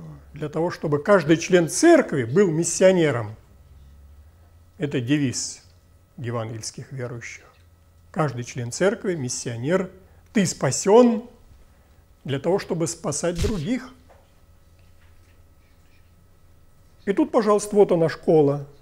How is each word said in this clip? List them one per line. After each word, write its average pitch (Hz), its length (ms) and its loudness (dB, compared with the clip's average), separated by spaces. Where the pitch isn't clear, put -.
для 147 160 -10
того, 160 220 -4
чтобы 147 320 -4
каждый 170 340 4
член 175 320 2
церкви - 560 4
был 165 260 2
миссионером. 156 840 2
Это 147 240 -4
девиз 131 600 -4
евангельских 113 720 -10
верующих. 120 540 -14
Каждый 120 320 -4
член 120 280 -10
церкви — 202 440 -2
миссионер. 135 720 -4
Ты 196 140 2
спасен 214 840 2
для 135 160 -6
того, 175 180 0
чтобы 170 280 -4
спасать 165 540 -6
других. 202 500 -4
И 202 80 -2
тут, 294 180 0
пожалуйста, 208 460 0
вот 196 160 6
она, 165 160 2
школа 143 580 2